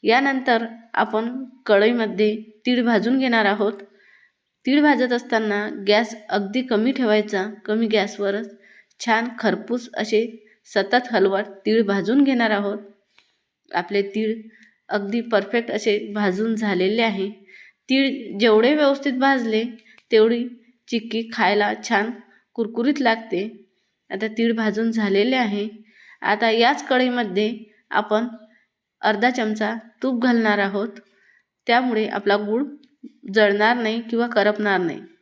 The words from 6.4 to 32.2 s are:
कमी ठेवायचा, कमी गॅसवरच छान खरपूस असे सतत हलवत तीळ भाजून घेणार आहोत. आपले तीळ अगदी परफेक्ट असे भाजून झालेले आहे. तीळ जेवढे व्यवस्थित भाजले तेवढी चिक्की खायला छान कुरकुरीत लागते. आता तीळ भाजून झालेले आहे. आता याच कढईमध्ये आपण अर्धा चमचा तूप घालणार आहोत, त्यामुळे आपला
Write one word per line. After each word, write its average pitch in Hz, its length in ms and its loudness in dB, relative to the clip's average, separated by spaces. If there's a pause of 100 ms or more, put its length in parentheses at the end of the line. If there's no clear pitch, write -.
कमी 240 300 0
ठेवायचा, 214 520 0 (200)
कमी 220 220 -2
गॅसवरच 208 680 -2 (460)
छान 233 280 0 (100)
खरपूस 226 560 -4
असे 214 300 0 (460)
सतत 240 400 0
हलवत 196 400 0 (160)
तीळ 220 160 4
भाजून 196 420 2
घेणार 240 260 0
आहोत. 202 280 -2 (920)
आपले 202 340 -2
तीळ 214 300 -2 (540)
अगदी 202 340 -4
परफेक्ट 233 480 -2
असे 214 280 0 (160)
भाजून 208 400 0
झालेले 208 480 0
आहे. 196 260 -2 (600)
तीळ 262 500 -2
जेवढे 226 360 6
व्यवस्थित 277 380 2
भाजले 247 500 0 (500)
तेवढी 226 300 4 (460)
चिक्की 226 340 -4 (100)
खायला 208 400 2 (100)
छान 220 280 0 (460)
कुरकुरीत 233 440 -2
लागते. 226 420 0 (680)
आता 196 180 -6
तीळ 226 240 0
भाजून 220 380 0
झालेले 220 460 2
आहे. 208 300 -2 (560)
आता 214 280 2
याच 233 380 2
कढईमध्ये 240 640 0 (380)
आपण 214 360 0 (760)
अर्धा 214 280 2
चमचा 220 420 -2 (300)
तूप 254 200 -2
घालणार 226 360 2
आहोत, 202 300 -2 (800)
त्यामुळे 240 420 2
आपला 202 280 0